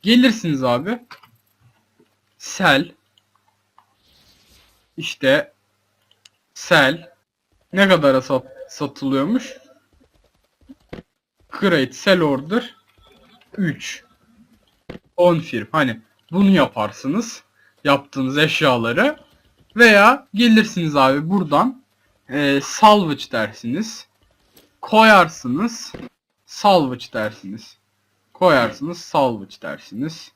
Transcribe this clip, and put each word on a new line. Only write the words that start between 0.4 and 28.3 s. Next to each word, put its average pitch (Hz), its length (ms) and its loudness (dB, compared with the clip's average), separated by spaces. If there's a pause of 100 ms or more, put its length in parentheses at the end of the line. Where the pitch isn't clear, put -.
abi. 143 360 -2 (1400)
Sell. 160 540 -2 (2000)
İşte 143 560 -2 (1000)
sell. 156 560 0 (640)
Ne 196 160 2
kadara 143 320 4
sat-, 131 260 -4 (220)
satılıyormuş? 139 840 -6 (2000)
Create 156 340 0
sell 185 280 0
order 151 540 -4 (840)
üç. - 460 -8 (1120)
Confirm. 165 540 0
Hani 127 300 -2 (300)
bunu 196 180 2
yaparsınız. 147 960 -2 (400)
Yaptığınız 139 540 -2
eşyaları. 151 800 0 (580)
Veya 226 580 4
gelirsiniz 214 640 2
abi 143 340 2
buradan, 185 540 -2 (460)
e, 139 340 -2
salvage 202 680 2
dersiniz. 120 760 -8 (720)
Koyarsınız. 202 1120 2 (520)
Salvage 151 680 0
dersiniz. 107 640 -10 (560)